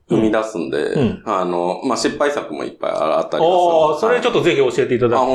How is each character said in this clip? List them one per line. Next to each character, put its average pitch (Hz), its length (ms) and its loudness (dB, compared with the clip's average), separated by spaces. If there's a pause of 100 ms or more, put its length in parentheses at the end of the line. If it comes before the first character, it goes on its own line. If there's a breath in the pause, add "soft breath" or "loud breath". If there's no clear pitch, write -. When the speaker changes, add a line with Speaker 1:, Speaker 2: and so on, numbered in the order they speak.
Speaker 1:
生 113 80 2
み 110 140 2
出 110 120 0
す - 140 -8
ん 76 140 -4
で、 71 60 -2
Speaker 2:
う - 200 -2
ん。 147 40 2
う - 20 2
ん。 95 220 -2
Speaker 1:
あ 95 200 -2
の、 87 380 -2
ま 131 100 -2
あ、 110 40 -2
失 143 200 -2
敗 143 140 0
作 - 220 -6
も 69 100 -8
い 62 60 -8
っ - 100 -12
ぱ - 80 -4
い - 40 -2
あ 78 320 0
っ - 60 -8
た - 80 -4
り 160 60 2
は 165 560 2
す 220 60 0
る。 220 40 2
Speaker 2:
あ - 0 -
あ、 - 0 -
そ - 0 -
れ 240 120 2
ち 247 60 -2
ょ 240 40 2
っ - 20 -4
と 156 80 2
ぜ 151 140 2
ひ - 20 2
教 135 120 2
え - 20 -2 (160)
て 127 80 0
い 113 40 -2
た 120 80 2
だ 117 100 2
き - 20 2
た 127 40 2
い。 - 0 -
Speaker 1:
あ、 - 120 2